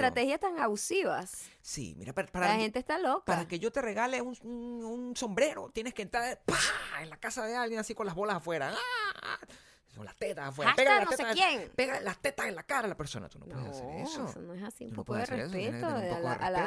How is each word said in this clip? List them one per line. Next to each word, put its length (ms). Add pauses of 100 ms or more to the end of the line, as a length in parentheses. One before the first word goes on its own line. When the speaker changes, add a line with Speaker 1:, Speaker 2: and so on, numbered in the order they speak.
Speaker 1:
estrategias 360
tan 180
abusivas? 920 (140)
Speaker 2:
Sí, 340
mira, 160
para, 180
para 180
Speaker 1:
La 80
Speaker 2:
yo 40
Speaker 1:
gente 180
está 200
loca. 260
Speaker 2:
para 240
que 100
yo 140
te 80
regale 400
un, 220
un, 420
un 320
sombrero, 560
tienes 220
que 80
entrar, 420
¡pah! 560
en 80
la 80
casa 300
de 100
alguien 240
así 140
con 100
las 100
bolas 220
afuera. 380 (480)
¡Ah! 160 (560)
Son 100
las 120
tetas 340
afuera. 220
Speaker 1:
Hashtag 120
Speaker 2:
Pégale 160
las 100
Speaker 1:
no 60
sé 0
Speaker 2:
tetas, 180
Speaker 1:
quién. 400
Speaker 2:
pégale 300
las 160
tetas 260
en 100
la 60
cara 220
a 40
la 100
persona. 320
Tú 80
no 80
puedes 240
hacer 160
Speaker 1:
No, 160
Speaker 2:
eso. 260
Speaker 1:
eso 140
no 100
es 100
así. 220
Un 60
Speaker 2:
Tú 60
no 80
Speaker 1:
poco 100
de 120
Speaker 2:
puedes 40
hacer 160
eso, 60
tienes 180
que 100
Speaker 1:
respeto 140
Speaker 2:
tener 100
un 0
Speaker 1:
de, 60
a 80
Speaker 2:
poco 100
Speaker 1:
la, 80
Speaker 2:
de 80
Speaker 1:
a 60
la, 80
a 20
la 60